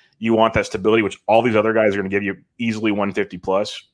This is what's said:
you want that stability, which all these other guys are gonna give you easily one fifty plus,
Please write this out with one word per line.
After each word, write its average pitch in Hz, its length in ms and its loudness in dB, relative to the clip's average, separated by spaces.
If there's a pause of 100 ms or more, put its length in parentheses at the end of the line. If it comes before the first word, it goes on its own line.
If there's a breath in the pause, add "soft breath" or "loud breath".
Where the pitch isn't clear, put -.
(180 soft breath)
you 113 160 0
want 110 200 4
that 107 120 0
stability, 107 360 0
which - 240 -4
all 110 160 4
these 117 140 2
other 107 160 2
guys 107 220 2
are 101 40 -4
gonna 95 100 -4
give 101 140 -2
you 98 140 -6 (220)
easily 110 320 -2
one 101 220 -2
fifty 95 260 -4
plus, 98 560 -4